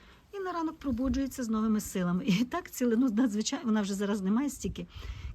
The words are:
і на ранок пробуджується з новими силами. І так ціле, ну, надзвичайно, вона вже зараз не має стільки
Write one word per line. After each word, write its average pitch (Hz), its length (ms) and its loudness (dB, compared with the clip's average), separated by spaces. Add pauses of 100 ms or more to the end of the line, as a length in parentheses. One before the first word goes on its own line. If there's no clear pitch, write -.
(320)
і 403 80 -8
на 370 120 -2
ранок 320 280 -2
пробуджується 262 640 -2
з 220 60 -4
новими 220 300 2
силами. 180 460 0
І 220 200 4
так 349 260 -4
ціле, 240 260 2
ну, 262 120 6
надзвичайно, 220 560 0
вона 214 160 4
вже 202 120 -2
зараз 202 280 0
не 190 100 2
має 277 180 2
стільки - 380 -6 (460)